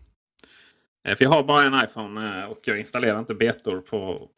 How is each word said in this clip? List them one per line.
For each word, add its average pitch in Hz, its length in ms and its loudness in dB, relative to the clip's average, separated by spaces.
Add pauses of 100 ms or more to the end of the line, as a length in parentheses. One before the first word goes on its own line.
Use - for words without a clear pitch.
(1080)
Eh, 101 80 0
för 131 100 4
jag 131 40 4
har 151 140 6
bara 143 200 4
en 135 200 4
iPhone, 107 560 -8
eh, 98 60 -8
och 107 180 -14
jag 104 160 -2
installerar 107 400 -2
inte 113 140 -8
betor 107 480 -2
på, 95 560 -8